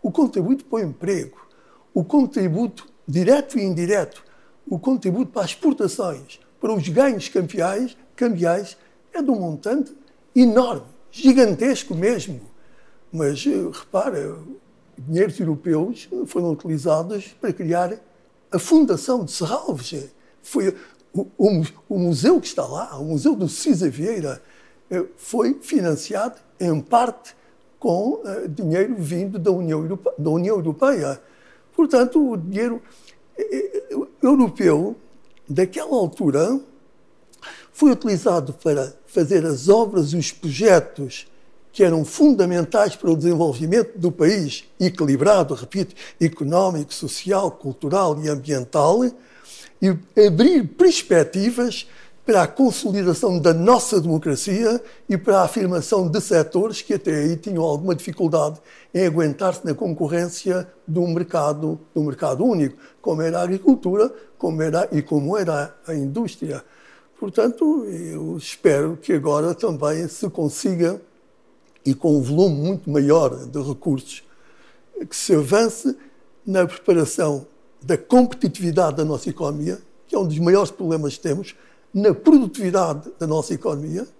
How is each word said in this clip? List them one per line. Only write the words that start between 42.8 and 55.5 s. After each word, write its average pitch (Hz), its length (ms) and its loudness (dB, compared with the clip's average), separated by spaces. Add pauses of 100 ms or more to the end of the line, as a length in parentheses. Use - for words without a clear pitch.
para 170 160 -2
o 165 40 4
desenvolvimento 165 840 0
do 170 120 0
país, 165 560 0 (120)
equilibrado, 165 760 2
repito, 180 400 -6 (260)
económico, 160 720 0
social, 190 600 -4
cultural 151 680 -2
e 151 100 -4
ambiental, 147 760 2
e - 880 -4 (300)
abrir 233 440 4
perspectivas 226 1160 2 (380)
para 202 160 4
a 160 60 2
consolidação 196 920 0
da 165 160 4
nossa 196 480 4
democracia 185 800 0 (260)
e 190 80 0
para 196 260 4
a - 20 6
afirmação 180 680 0